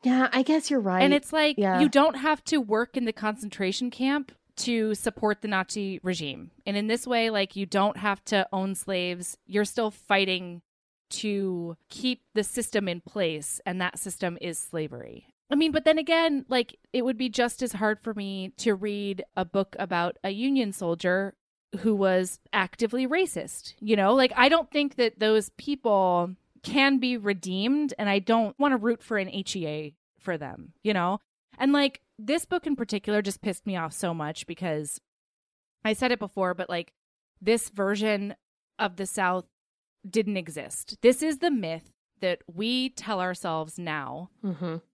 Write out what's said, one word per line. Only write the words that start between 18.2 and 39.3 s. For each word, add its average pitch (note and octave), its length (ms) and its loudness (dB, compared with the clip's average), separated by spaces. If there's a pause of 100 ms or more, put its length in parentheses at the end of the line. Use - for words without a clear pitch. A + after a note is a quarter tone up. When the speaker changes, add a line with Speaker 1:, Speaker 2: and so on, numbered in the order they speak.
Speaker 2:
to A3 160 2
read G3+ 500 -4 (100)
a G#3+ 120 -2
book G3 320 -2
about F3 440 -2
a F#3+ 60 -4
Union A3+ 440 0
soldier F#3 640 0 (460)
who A3 140 4
was F#3 440 2 (140)
actively A3 540 0
racist, D4+ 760 -2
you G#3+ 160 2
know? G3+ 180 6
Like, C4 220 6
I B3+ 140 6
don't E4 200 2
think C#4+ 260 -2
that A3+ 240 0
those G#3+ 360 4
people F#3 800 2 (260)
can C#4 360 4
be B3 180 0
redeemed, G3+ 840 0
and G#3 120 0
I G3 80 4
don't A3 400 2
wanna C#4 180 4
root A3+ 260 0
for A3 140 -4
an F#3+ 140 -2
H - 260 -6
E E3+ 100 -4
A D3+ 280 -8 (240)
for F3+ 180 -6
them, - 460 -12
you G#3+ 100 0
know? F#3 260 0 (380)
And, C#4 160 2
like, C#4 300 2 (160)
this C4 260 -2
book F4+ 220 -2
in D4 100 0
particular G#3 460 -2
just G3 180 -4
pissed G3 260 -6
me G3 80 -4
off E3 200 -6
so F3 180 -2
much D#3+ 340 -6
because D#3+ 540 -6 (840)
I G#3+ 120 2
said B3+ 180 0
it A#3+ 60 -2
before, F#3+ 340 -2
but, F3+ 160 -6
like, E3+ 240 -6 (480)
this A3+ 300 0
version G3+ 640 -2 (420)
of F#3+ 180 -4
the F#3+ 100 -6
South F#3 400 0 (600)